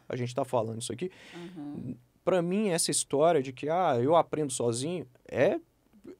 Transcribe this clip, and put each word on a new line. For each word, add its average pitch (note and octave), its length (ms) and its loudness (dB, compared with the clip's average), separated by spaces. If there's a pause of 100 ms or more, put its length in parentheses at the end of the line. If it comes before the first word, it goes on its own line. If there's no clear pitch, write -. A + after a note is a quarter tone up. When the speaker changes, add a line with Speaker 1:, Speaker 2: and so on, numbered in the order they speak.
Speaker 1:
a - 60 -8
gente B2 180 -4
tá C3+ 120 -4
falando A2+ 360 -2
isso - 120 -8
aqui. F3+ 180 -8 (240)
Speaker 2:
Uhum. D3+ 640 -12 (280)
Speaker 1:
Pra F3+ 160 2
mim, F#3+ 280 0
essa E3 240 0
história D3+ 500 4
de C3+ 100 -8
que, C#3 160 -8
"Ah, D#3+ 320 2
eu C#3 140 4
aprendo D3+ 380 2
sozinho", B2 520 -2 (240)
é E3+ 300 2 (600)